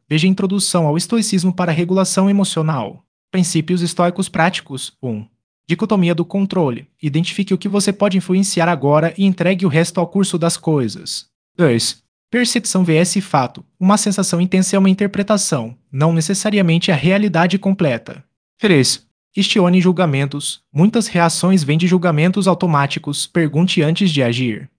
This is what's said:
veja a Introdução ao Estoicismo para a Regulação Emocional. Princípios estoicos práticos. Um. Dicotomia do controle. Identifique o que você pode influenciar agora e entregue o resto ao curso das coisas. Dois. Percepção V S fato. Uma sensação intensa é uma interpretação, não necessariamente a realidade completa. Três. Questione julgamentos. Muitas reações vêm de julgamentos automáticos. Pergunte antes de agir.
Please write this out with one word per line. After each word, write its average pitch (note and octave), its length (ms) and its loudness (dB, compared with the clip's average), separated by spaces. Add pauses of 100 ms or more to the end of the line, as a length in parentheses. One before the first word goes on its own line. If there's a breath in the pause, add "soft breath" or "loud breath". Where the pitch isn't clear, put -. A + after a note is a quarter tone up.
veja D#3 180 0
a F#3+ 40 4
Introdução F#3+ 560 0
ao D3 100 0
Estoicismo F#3+ 560 0
para F3+ 180 -2
a D#3 40 -2
Regulação F#3 560 0
Emocional. D#3 760 -2 (260)
Princípios E3+ 520 0
estoicos F3 480 -2
práticos. - 720 -4
Um. A2+ 240 -8 (420)
Dicotomia F3 460 0
do E3+ 100 -2
controle. F3+ 600 -2 (160)
Identifique E3 500 -2
o F#3 60 0
que G3+ 100 -6
você G3+ 240 0
pode G3+ 240 0
influenciar F3+ 520 0
agora D3+ 500 2
e G3 80 2
entregue F#3 400 0
o - 20 2
resto E3 320 0
ao E3+ 60 0
curso F#3+ 320 -2
das E3+ 180 -2
coisas. A#2+ 720 -4 (280)
Dois. B2+ 480 0 (280)
Percepção A#3 520 0
V E3 120 2
S F3+ 260 2
fato. - 420 -2 (160)
Uma G3 200 4
sensação F#3+ 420 -2
intensa F#3 340 0
é G3 40 2
uma F#3+ 100 4
interpretação, G3 880 0 (160)
não D#3 220 2
necessariamente F#3 760 0
a F3 40 2
realidade F3+ 640 2
completa. F3 680 -2 (340)
Três. D#3 460 2 (280)
Questione F#3 480 2
julgamentos. D3 840 -2 (100)
Muitas A3 360 2
reações F3 560 2
vêm D3 120 0
de F3 120 2
julgamentos F3+ 580 2
automáticos. D#3 800 -2
Pergunte E3 560 0
antes E3 300 0
de C#3+ 100 0
agir. A#2+ 560 -4